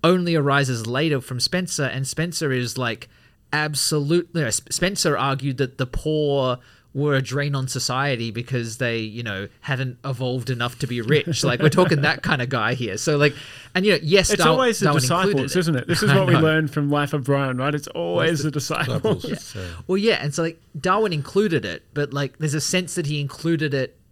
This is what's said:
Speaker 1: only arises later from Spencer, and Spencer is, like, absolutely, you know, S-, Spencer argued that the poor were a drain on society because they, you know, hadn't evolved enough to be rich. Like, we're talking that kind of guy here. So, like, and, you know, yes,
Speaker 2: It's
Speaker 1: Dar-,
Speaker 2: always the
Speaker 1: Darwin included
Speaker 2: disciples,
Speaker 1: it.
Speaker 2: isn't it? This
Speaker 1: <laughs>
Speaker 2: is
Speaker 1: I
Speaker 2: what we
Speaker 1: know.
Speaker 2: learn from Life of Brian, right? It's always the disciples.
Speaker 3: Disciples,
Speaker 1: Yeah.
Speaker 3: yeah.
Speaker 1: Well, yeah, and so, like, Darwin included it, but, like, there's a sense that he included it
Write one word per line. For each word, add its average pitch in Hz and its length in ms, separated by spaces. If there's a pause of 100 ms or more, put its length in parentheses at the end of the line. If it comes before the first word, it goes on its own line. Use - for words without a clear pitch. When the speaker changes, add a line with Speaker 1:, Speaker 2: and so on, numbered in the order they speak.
Speaker 1:
only 175 320
arises 139 500
later 135 360
from 127 180
Spencer, 180 460
and 135 220
Spencer 160 440
is, 123 260
like, 117 320 (420)
absolutely, 151 880
you - 40
know, 123 40
S-, - 220
Spencer 175 480
argued 135 400
that 127 220
the 131 80
poor 139 720 (340)
were 143 220
a 135 60
drain 139 340
on 131 120
society 127 640
because 117 460
they, 117 220
you 110 220
know, 101 280 (100)
hadn't 131 460
evolved 127 440
enough 123 300
to 131 80
be 120 140
rich. 143 420
Like, 123 180
we're 156 60
talking 151 360
that 156 200
kind 139 180
of 120 60
guy 120 260
here. 117 240
So, 151 200
like, 147 160 (400)
and, 185 120
you 208 80
know, 147 80
yes, 175 300
Speaker 2:
It's 202 100
Speaker 1:
Dar-, 160 120
Speaker 2:
always 247 260
the - 60
Speaker 1:
Darwin 147 180
included 170 300
Speaker 2:
disciples, 135 240
Speaker 1:
it. - 20
Speaker 2:
isn't 165 160
it? 123 120
This - 160
Speaker 1:
<laughs> - 0
Speaker 2:
is 208 60
Speaker 1:
I - 100
Speaker 2:
what - 80
we - 80
Speaker 1:
know. - 40
Speaker 2:
learn 156 300
from 147 200
Life 143 220
of 139 140
Brian, 135 320
right? 143 180
It's 143 140
always 170 540
the 151 80
disciples. 151 720
Speaker 3:
Disciples, - 320
Speaker 1:
Yeah. 95 60
Speaker 3:
yeah. 90 60 (200)
Speaker 1:
Well, 190 100
yeah, 202 260
and 147 100
so, 170 100
like, 165 180 (180)
Darwin 196 320
included 165 540
it, 85 180 (100)
but, 147 200
like, 139 240
there's 151 160
a 151 80
sense 185 340
that 170 120
he 147 120
included 156 540
it 131 240 (140)